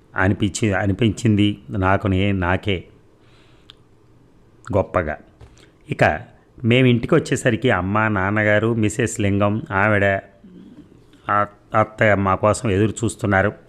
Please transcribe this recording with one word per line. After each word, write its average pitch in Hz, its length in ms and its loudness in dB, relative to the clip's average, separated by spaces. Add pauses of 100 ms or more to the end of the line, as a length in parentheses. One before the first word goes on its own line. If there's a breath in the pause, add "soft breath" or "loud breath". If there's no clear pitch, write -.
(160)
అనిపించి-, 101 600 0
అనిపించింది 104 800 0 (120)
నాకు 98 380 0
నే-, 98 240 0
నాకే 92 520 -4 (1900 soft breath)
గొప్పగా. 82 400 -2 (720 soft breath)
ఇక 85 300 0 (440)
మేము 123 220 4
ఇంటికి 120 280 2
వచ్చేసరికి 127 560 0
అమ్మ, 101 380 0
నాన్నగారు, 104 640 0
మిసెస్ 110 460 -2
లింగం, 101 420 0 (100)
ఆవిడ, 101 320 2 (1300)
ఆ-, 104 160 2 (320)
అత్తయ్య 107 360 2
మా 98 200 2
కోసం 104 360 0
ఎదురు 101 200 2
చూస్తున్నారు 101 640 0 (160)